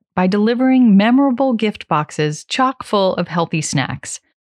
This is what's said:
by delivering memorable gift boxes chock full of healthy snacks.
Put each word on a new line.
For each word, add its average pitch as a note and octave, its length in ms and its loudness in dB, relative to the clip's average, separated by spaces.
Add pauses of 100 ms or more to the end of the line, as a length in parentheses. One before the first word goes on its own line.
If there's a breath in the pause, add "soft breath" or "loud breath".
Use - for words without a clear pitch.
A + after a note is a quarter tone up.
(160)
by F#3 120 0
delivering A#3 720 2
memorable B3+ 560 2
gift G#3 340 -4
boxes D3+ 580 -4
chock - 380 -4
full F#3+ 320 0
of F3+ 120 -4
healthy E3 340 -2
snacks. - 580 -6 (420)